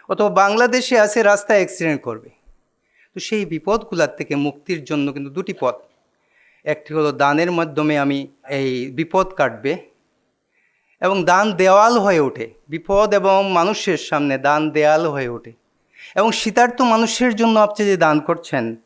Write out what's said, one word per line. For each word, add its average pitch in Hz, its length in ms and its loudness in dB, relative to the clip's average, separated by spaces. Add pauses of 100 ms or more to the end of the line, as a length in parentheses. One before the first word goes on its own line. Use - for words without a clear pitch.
অথবা 202 200 0
বাংলাদেশে 226 680 2
আছে, 208 240 2
রাস্তায় 202 360 2
অ্যাক্সিডেন্ট 160 420 -2
করবে। 113 280 -12 (840)
তো 190 60 -14
সেই 208 260 -4
বিপদগুলোর 165 640 -2
থেকে - 280 -8
মুক্তির 143 480 -4
জন্য 139 300 -4
কিন্তু 139 180 -12
দুটি 180 280 -8
পথ, 123 160 -2 (880)
একটি 151 300 -6
হলো 151 180 0
দানের 147 400 0
মাধ্যমে 151 480 -2
আমি 139 280 -2 (220)
এই 135 420 -4
বিপদ 165 360 -2
কাটবে, 135 500 -2 (1200)
এবং 185 220 0
দান 185 280 2
দেওয়াল 196 480 4
হয়ে 190 200 2
ওঠে, 123 300 -2 (200)
বিপদ 196 440 0
এবং 196 380 2
মানুষের 185 460 0
সামনে 143 400 -2
দান 151 320 0
দেয়াল 151 380 2
হয়ে 139 220 -4
ওঠে। 117 240 -12 (640)
এবং 220 160 2
শীতার্ত 240 500 0
মানুষের 233 540 0
জন্য 226 240 2
আপনি 208 260 0
যে 196 120 2
দান 156 220 2
করছেন, 143 560 -4 (100)